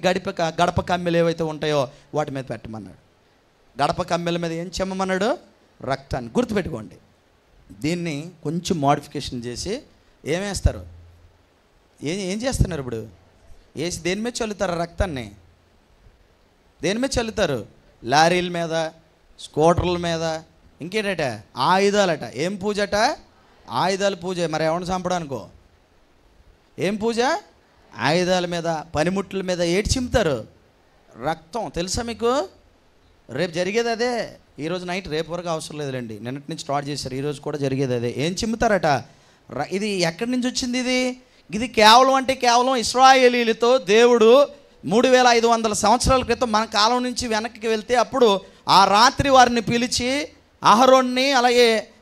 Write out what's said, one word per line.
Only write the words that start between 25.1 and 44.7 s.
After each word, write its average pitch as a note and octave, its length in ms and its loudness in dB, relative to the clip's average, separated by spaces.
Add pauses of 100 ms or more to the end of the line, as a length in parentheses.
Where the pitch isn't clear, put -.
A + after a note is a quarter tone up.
ఏం F#3+ 160 -2
పూజ? A3+ 240 -4 (800)
ఆయుధాల F3 460 0
మీద, F3 180 -6 (320)
పనిముట్ల F#3+ 460 -2
మీద F3+ 200 -4
ఏటి F3+ 280 0
చిమ్ముతారు? G#3 580 0 (800)
రక్తం. E3 500 -6
తెలుసా F#3 280 -4
మీకు? A#3 440 -2 (840)
రేపు E3 220 -4
జరిగేది G3+ 380 -2
అదే. A3+ 400 -4 (300)
ఈ D3 80 -6
రోజు F3+ 180 -8
నైట్, F3+ 220 -6
రేపు D#3 240 -6
వరకు F3 180 -8
అవసరం D#3+ 280 -8
లేదులేండి, B2+ 360 -8
నిన్నటి B2 360 -10
నుంచి E3 100 -10
స్టార్ట్ C#3+ 300 -6
చేశారు, C3+ 260 -8
ఈ C3+ 60 -6
రోజు C#3+ 200 -6
కూడా D3 160 -10
జరిగేది C3 380 -2
అదే. A#2+ 220 -4
ఏం D#3+ 160 -2
చిమ్ముతారట? A3 520 0 (640)
ర-, C3+ 200 -6
ఇది G3+ 180 -4
ఎక్కడి F#3 420 -2
నుంచి B3+ 160 -2
వచ్చింది B3 300 -4
ఇది? B3+ 440 -2 (320)
ఇది G#3+ 140 -4
కేవలం A#3 460 8
అంటే C4 220 0
కేవలం B3 400 2
ఇశ్రాయేలీలతో B3 1000 4
దేవుడు A#3 720 6 (380)